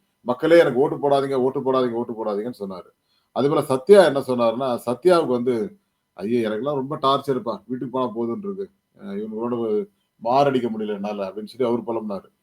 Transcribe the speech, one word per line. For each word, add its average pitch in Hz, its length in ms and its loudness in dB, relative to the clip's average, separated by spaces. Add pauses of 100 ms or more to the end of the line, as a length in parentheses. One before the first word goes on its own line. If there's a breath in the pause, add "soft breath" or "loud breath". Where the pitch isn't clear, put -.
(220)
மக்களே 156 380 4
எனக்கு 143 200 4
ஓட்டு 139 300 0
போடாதீங்க, 139 240 0
ஓட்டு 131 260 0
போடாதீங்க, 127 320 0
ஓட்டு 117 340 -6
போடாதீங்கன்னு 107 340 -4
சொன்னாரு. 95 300 -12 (420)
அதே - 160 0
போல 151 140 2
சத்யா 147 420 6
என்ன 139 160 2
சொன்னாருன்னா, 120 640 0
சத்யாவுக்கு 165 420 2
வந்து, 120 520 -2 (340)
"ஐயோ, 110 360 -2
எனக்கெல்லாம் 120 260 -4
ரொம்ப 135 220 -6
டார்ச்சர்ப்பா, 135 720 -2
வீட்டுக்கு 127 220 -8
போனா 127 280 -4
போதும்னு 117 260 -4
இருக்கு, 98 260 -8 (300)
அ, 101 40 -20
இவங்களோட 110 840 -4 (380)
மாரடிக்க 131 460 2
முடியல 107 240 -6
என்னால" 101 340 -6
அப்படின்னு 104 180 -10
சொல்லி 123 220 -2
அவர் 117 140 0
புலம்புனாரு. 107 460 -8 (160)